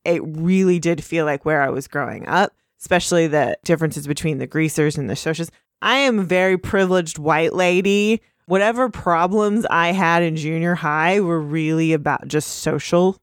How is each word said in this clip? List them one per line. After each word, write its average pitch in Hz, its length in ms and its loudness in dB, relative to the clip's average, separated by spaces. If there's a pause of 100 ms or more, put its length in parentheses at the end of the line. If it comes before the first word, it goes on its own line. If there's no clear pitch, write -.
it 170 200 2
really 180 540 2
did 160 240 -2
feel 165 220 -2
like 147 200 -4
where 151 160 0
I 135 80 0
was 135 180 -6
growing 131 400 -8
up, 185 260 0 (260)
especially 170 480 2
the 143 360 0
differences 156 440 0
between 151 300 -4
the 127 100 -6
greasers 151 500 0
and 135 120 -6
the 98 60 -4
shoshes. 160 340 -6 (320)
I 226 180 0
am 254 200 2
a 190 40 -2
very 185 340 2
privileged 185 600 0
white 156 360 0
lady. 196 680 2 (260)
Whatever 220 420 2
problems 202 800 0
I 170 220 2
had 175 320 2
in 160 120 0
junior 165 400 -2
high 160 460 0
were 170 180 0
really 160 540 0
about 147 340 -2
just - 300 -4
social 175 640 0